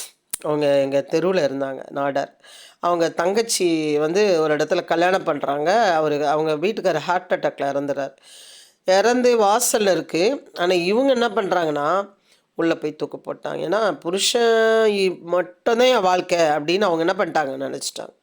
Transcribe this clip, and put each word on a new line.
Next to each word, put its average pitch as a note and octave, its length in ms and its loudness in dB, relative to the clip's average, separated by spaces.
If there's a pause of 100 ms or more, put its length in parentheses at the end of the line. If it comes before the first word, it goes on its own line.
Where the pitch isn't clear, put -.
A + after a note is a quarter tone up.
(420)
அவங்க D3 380 2
எங்க C3+ 320 0
தெருவுல E3 380 0
இருந்தாங்க, C3+ 400 -6
நாடார். C#3 480 -4 (420)
அவங்க E3+ 300 0
தங்கச்சி E3+ 880 0
வந்து F3 420 2
ஒரு D#3 160 2
இடத்துல D#3+ 300 -2
கல்யாணம் F3 380 0
பண்றாங்க. D#3 680 0
அவரு, D3+ 340 0
அவங்க D#3 400 0
வீட்டுக்காரர் F#3 300 -2
ஹார்ட் F3+ 340 -2
அட்டாக்ல D3+ 300 -2
இறந்துறார். C#3 520 -4 (720)
இறந்து A#3+ 540 4
வாசல்ல G#3 520 2
இருக்கு. F3 600 -2
ஆனா F3+ 200 0
இவங்க G#3 380 2
என்ன A#3+ 160 2
பண்றாங்கன்னா, F3+ 840 0 (460)
உள்ள E3 200 0
போய் D#3 200 -8
தூக்கு C#3 220 -8
போட்டாங்க. D3+ 380 -10
ஏன்னா, E3 440 -2
"புருஷன் A3+ 880 2
இ-, F#3+ 320 0
மட்டும்தான் F3+ 680 0
என் B3 140 4
வாழ்க்கை" F3+ 380 2
அப்படின்னு D#3 420 2
அவங்க E3+ 320 0
என்ன - 40 -2
பண்ணிட்டாங்க, C#3 520 -4
நினைச்சிட்டாங்க. - 540 -10